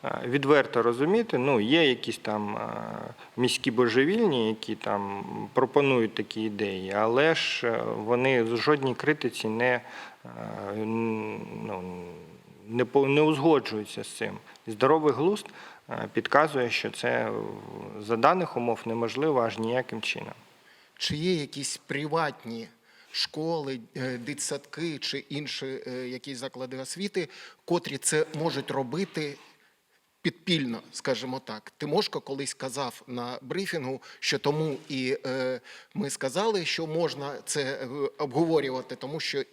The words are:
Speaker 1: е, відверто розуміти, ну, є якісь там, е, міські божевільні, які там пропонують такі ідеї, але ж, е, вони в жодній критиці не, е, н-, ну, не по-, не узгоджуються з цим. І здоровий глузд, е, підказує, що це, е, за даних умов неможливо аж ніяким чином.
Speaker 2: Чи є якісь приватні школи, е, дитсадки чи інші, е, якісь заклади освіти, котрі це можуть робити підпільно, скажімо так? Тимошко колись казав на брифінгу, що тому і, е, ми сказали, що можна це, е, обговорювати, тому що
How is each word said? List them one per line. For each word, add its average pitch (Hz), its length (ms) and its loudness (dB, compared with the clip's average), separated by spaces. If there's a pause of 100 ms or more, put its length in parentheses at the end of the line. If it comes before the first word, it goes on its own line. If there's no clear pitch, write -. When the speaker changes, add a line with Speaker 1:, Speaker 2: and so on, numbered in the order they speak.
Speaker 1:
е, - 200 -4
відверто 135 580 4
розуміти, 151 560 2
ну, 127 220 4
є 143 280 6
якісь 113 300 0
там, 104 380 -2
е, 113 580 -6 (220)
міські 123 340 2
божевільні, 127 800 4
які 110 260 -2
там 101 500 -2 (280)
пропонують 127 600 4
такі 110 280 -4
ідеї, 101 500 -2
але 120 420 4
ж, - 340 -2
е, 117 140 0
вони 117 600 2
в 113 140 2
жодній 135 380 2
критиці 139 540 0
не, 120 320 2 (440)
е, 120 40 -14 (480)
н-, 110 640 -2 (220)
ну, 90 420 -8 (640)
не 120 160 0
по-, 135 220 4
не 143 140 6
узгоджуються 139 840 4
з - 40 -12
цим. 98 300 -6 (280)
І 117 40 -8
здоровий 139 420 4
глузд, 165 340 0 (440)
е, 110 220 -6
підказує, 143 580 4
що 113 200 -2
це, - 180 -4
е, 117 240 0 (680)
за 107 180 0
даних 160 400 4
умов 120 280 0
неможливо 117 560 0
аж 110 180 0
ніяким 120 420 -2
чином. - 340 -6 (640)
Speaker 2:
Чи - 180 -2
є 175 180 2
якісь 143 420 -4
приватні 143 920 -4 (440)
школи, 151 680 -4 (160)
е, 127 220 -4
дитсадки 147 800 -6
чи 139 200 -4
інші, 139 680 -8
е, 127 220 -6
якісь 127 300 -10
заклади 127 400 -8
освіти, 175 500 -4 (360)
котрі 170 340 -2
це 156 280 2 (120)
можуть 143 320 -2
робити 143 680 -2 (840)
підпільно, 131 560 0 (140)
скажімо 131 520 -2
так? 110 320 -12
Тимошко 147 440 -2
колись 139 340 -6
казав 131 520 -6
на 123 360 -6
брифінгу, 139 600 -4 (180)
що - 180 0
тому 147 380 0 (120)
і, 131 380 0
е, 127 340 -2 (340)
ми 143 160 -4
сказали, 180 540 0
що 165 220 -2
можна 143 480 -2 (100)
це, - 180 -2
е, 131 240 -4 (320)
обговорювати, 139 800 0
тому 143 240 -6
що 139 220 -2 (100)